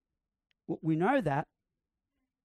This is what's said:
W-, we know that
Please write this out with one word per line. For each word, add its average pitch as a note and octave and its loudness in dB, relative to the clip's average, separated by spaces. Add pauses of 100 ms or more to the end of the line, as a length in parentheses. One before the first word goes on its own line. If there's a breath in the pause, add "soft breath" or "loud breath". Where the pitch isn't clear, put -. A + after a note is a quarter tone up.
(680)
W-, - -6
we D#3+ 0
know F#3 2
that D3 -2 (960)